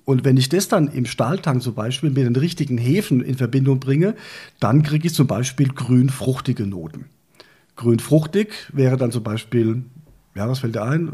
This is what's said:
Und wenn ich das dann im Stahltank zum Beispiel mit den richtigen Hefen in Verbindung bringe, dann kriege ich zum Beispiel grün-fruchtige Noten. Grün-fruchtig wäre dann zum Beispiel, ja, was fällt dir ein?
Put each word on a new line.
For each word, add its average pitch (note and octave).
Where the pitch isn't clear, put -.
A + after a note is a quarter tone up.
Und B2+
wenn C3
ich B2+
das F3
dann E3+
im C3+
Stahltank B2+
zum A#2
Beispiel B2+
mit C3
den B2
richtigen C3+
Hefen C3
in C3
Verbindung C3
bringe, D3+
dann C3
kriege D3+
ich -
zum -
Beispiel B2+
grün-fruchtige B2+
Noten. F2
Grün-fruchtig D#3
wäre C3
dann B2
zum A#2
Beispiel, A2+
ja, G2+
was C3
fällt A2+
dir G#2+
ein? D#3